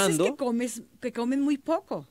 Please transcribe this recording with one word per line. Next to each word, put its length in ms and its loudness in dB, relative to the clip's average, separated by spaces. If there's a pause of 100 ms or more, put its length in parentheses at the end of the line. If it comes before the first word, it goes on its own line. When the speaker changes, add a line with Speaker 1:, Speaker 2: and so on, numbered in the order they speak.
Speaker 1:
escuchando 240 4
Speaker 2:
que 100 0
comes, 460 -2 (180)
que 140 -6
comen 260 -2
muy 180 2
poco. 540 -4